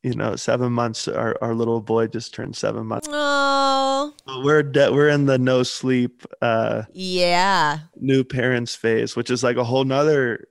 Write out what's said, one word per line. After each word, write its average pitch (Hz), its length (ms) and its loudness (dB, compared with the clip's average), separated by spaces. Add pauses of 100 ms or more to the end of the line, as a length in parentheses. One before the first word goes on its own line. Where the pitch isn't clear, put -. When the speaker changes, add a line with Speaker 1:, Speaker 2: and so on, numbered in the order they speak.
Speaker 1:
you 127 120 -4
know, 107 220 -2
seven 120 380 0
months, 120 340 -2
our, 117 340 -2
our 117 120 -2
little 117 280 -2
boy 113 260 0
just 113 260 -10
turned 117 240 -12
seven 110 300 -4
months. 110 220 -6
Speaker 2:
Aw. 277 1000 0 (160)
Speaker 1:
So 131 160 -8
we're 151 200 4
de-, 139 280 4
we're 143 180 4
in 143 180 4
the 131 100 4
no 127 260 4
sleep, 123 600 -2 (180)
uh, 113 420 0 (100)
Speaker 2:
Yeah. 180 880 0 (200)
Speaker 1:
new 131 260 2
parents 123 500 -2
phase, 113 400 0
which 117 160 -4
is, 123 120 0
like, 123 140 2
a 123 60 0
whole 131 220 0
nother 135 640 0